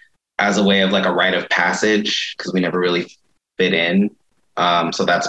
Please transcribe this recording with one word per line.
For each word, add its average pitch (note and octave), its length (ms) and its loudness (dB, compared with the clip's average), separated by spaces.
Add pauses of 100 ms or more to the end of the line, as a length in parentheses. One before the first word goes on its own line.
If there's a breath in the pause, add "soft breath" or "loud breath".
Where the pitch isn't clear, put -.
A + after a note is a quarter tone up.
(380 soft breath)
as G2+ 200 2
a G#2 60 2
way G2 160 4
of, F#2+ 100 2
like, F#2+ 160 0
a F2+ 60 0
rite F2+ 220 0
of - 140 -4
passage, G#2 880 0
'cause - 160 -10
we F#2 80 0
never F2 200 -2
really F2 260 0 (520)
fit F2+ 140 2
in. E2+ 380 0 (460)
Um, E2+ 360 0
so G2 120 -4
that's F2 240 0